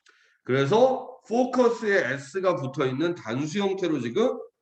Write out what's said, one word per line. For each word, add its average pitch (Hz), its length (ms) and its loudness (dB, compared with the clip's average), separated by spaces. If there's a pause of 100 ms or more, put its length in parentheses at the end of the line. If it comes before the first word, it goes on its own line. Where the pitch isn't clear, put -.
(440)
그래서 202 840 2
포커스에 226 840 2
S가 180 420 -2
붙어 135 300 -4
있는 151 300 -2
단수 147 440 -4
형태로 185 400 -2
지금 127 400 0 (220)